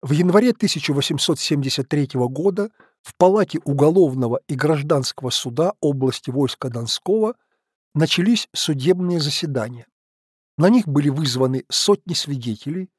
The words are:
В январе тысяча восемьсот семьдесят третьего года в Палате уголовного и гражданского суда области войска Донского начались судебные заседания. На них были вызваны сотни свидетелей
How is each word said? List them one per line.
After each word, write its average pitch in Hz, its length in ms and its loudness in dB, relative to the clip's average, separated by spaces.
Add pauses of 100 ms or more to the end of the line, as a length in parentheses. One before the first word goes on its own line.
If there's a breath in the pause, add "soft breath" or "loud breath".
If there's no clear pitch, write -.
В 131 120 -6
январе 180 400 4
тысяча - 400 -2
восемьсот 143 460 -2
семьдесят 139 500 -2
третьего 135 380 0
года 185 440 -2 (300 soft breath)
в - 140 -20
Палате 185 500 4
уголовного 139 840 2
и 151 80 -4
гражданского 143 720 -2
суда 147 500 -2
области 131 520 -2
войска 131 380 -2
Донского 180 680 -2 (580)
начались 175 600 2
судебные 175 640 0
заседания. 127 680 -4 (720)
На 170 120 4
них 226 180 4
были 147 220 2
вызваны 131 600 -2
сотни - 440 0
свидетелей 143 840 -6